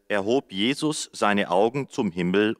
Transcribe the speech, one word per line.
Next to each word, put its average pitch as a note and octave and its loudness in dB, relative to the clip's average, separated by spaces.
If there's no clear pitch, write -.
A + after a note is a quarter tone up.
erhob G#2 -2
Jesus C#3 -2
seine G2+ 0
Augen A2+ 2
zum G#2 -2
Himmel F#2 0